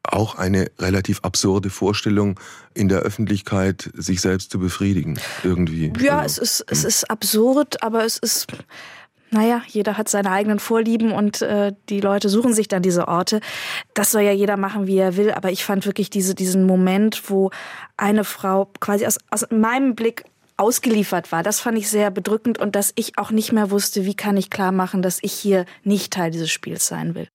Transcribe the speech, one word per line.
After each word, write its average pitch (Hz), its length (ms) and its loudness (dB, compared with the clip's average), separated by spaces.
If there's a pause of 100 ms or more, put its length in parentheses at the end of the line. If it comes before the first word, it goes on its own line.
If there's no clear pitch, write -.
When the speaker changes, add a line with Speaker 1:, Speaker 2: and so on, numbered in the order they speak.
Speaker 1:
Auch - 380 -2
eine 95 400 0
relativ 92 420 0
absurde 95 480 0
Vorstellung, 101 680 0 (340)
in 101 160 2
der 95 120 4
Öffentlichkeit 98 920 0
sich 90 280 -2
selbst 95 280 0
zu - 80 -6
befriedigen, 90 640 0 (240)
irgendwie. 82 560 0
Speaker 2:
Ja, 285 180 4
Speaker 1:
Also, - 240 -2
Speaker 2:
es - 200 -2
ist, - 100 -10
es 214 100 0
Speaker 1:
hm. - 60 0
Speaker 2:
ist - 240 0
absurd, 226 720 2
aber 226 220 0
es 226 120 -4
ist, - 300 -2 (840)
naja, 226 380 2
jeder 208 300 -2
hat 214 100 -4
seine 196 240 0
eigenen 208 260 2
Vorlieben 226 540 0
und, 202 300 0
äh, 202 320 0 (160)
die 202 100 -2
Leute 202 300 2
suchen 233 240 4
sich 214 160 0
dann 185 120 0
diese 175 280 2
Orte. 185 320 0 (520)
Das 202 180 0
soll 208 100 2
ja 202 100 4
jeder 202 240 2
machen, 196 320 -2
wie 190 100 2
er 185 200 2
will, 208 140 4
aber 185 200 -2
ich - 140 -6
fand 196 200 0
wirklich 196 240 -2
diese, 190 240 0
diesen 185 320 2
Moment, 190 640 2
wo 196 220 2 (460)
eine 208 260 2
Frau 196 460 -2 (100)
quasi 202 260 0
aus, - 120 0 (120)
aus 220 200 -2
meinem 233 460 2
Blick 226 280 -4 (320)
ausgeliefert 208 800 0
war, 165 100 0
das 214 160 0
fand 226 180 -2
ich 208 120 -2
sehr 208 220 2
bedrückend 214 460 -2
und 202 200 -2
dass 202 180 0
ich - 220 -4
auch 208 140 -4
nicht 214 200 0
mehr 208 180 2
wusste, 202 360 0
wie 202 100 -2
kann 202 220 0
ich 190 120 0
klar 190 220 0
machen, 185 300 0
dass 185 200 0
ich 202 120 -4
hier 190 320 2 (180)
nicht 196 300 0
Teil 170 180 -2
dieses 165 180 -4
Spiels - 380 -6
sein 165 260 -4
will. - 220 -8